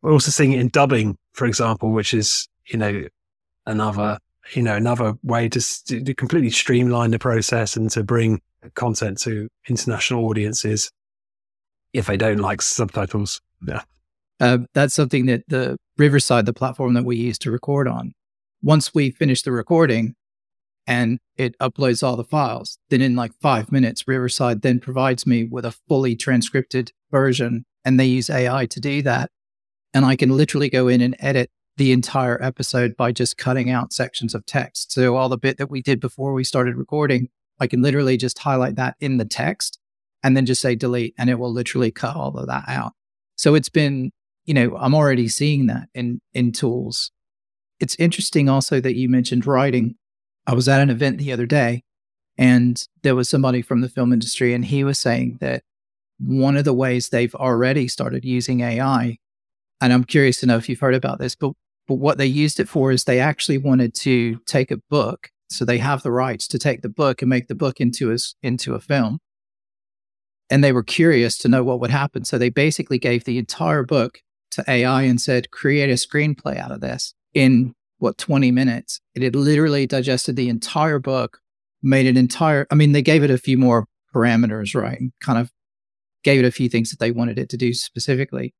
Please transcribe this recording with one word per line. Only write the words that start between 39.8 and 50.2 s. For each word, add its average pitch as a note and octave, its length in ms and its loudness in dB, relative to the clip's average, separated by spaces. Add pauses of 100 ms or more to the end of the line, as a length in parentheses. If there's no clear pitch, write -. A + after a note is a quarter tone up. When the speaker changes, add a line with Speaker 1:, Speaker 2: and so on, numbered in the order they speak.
Speaker 2:
and C3+ 140 4
then C3 100 2
just B2 160 0
say B2 120 0
delete, A#2+ 440 -4
and B2 120 0
it B2 80 0
will B2 140 -6
literally A2+ 380 -2
cut B2 260 -6
all - 200 -6
of C2+ 100 -8
that C2 220 -6
out. B1+ 240 -6 (440)
So D3+ 180 2
it's D3+ 140 0
been, C#3 440 -2 (320)
you D#3 100 -2
know, B2 220 2
I'm B2+ 180 2
already C3+ 340 2
seeing C#3+ 380 0
that A#2 280 -2
in, A#2+ 260 -6 (140)
in B2 180 0
tools. A#2+ 580 -4 (680)
It's - 180 -4
interesting E3 520 2
also C3+ 320 2
that B2 160 -2
you B2+ 120 0
mentioned B2 380 2
writing. B2+ 500 2 (500)